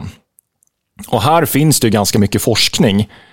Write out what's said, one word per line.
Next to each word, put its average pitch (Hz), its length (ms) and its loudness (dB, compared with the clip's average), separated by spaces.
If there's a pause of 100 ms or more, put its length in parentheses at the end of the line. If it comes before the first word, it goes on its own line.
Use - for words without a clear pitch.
(1080)
Och 113 140 -2
här 156 240 2
finns 139 340 0
det 120 80 0
ju 107 40 0
ganska 104 280 0
mycket 101 220 0
forskning 107 680 0 (240)